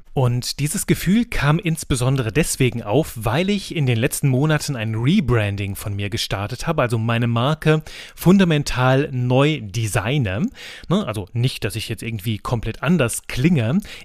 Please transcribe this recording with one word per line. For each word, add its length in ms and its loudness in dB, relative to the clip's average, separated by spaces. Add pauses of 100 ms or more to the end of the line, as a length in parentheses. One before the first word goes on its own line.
(160)
Und 440 0
dieses 260 -4
Gefühl 400 2
kam 320 2
insbesondere 760 0
deswegen 500 0
auf, 340 0
weil 340 0
ich 260 -4
in 80 0
den 140 2
letzten 300 0
Monaten 460 2
ein 200 -4
Rebranding 800 0
von 180 -8
mir 140 -4
gestartet 580 -6
habe, 140 -2
also 160 0
meine 300 0
Marke 560 2 (320)
fundamental 1000 4
neu 480 2
designe. 840 -2 (420)
Ne, 180 2
also 280 -6
nicht, 300 -2
dass 120 -2
ich 140 -6
jetzt 120 -8
irgendwie 360 -4
komplett 440 -4
anders 440 0
klinge. 520 2 (260)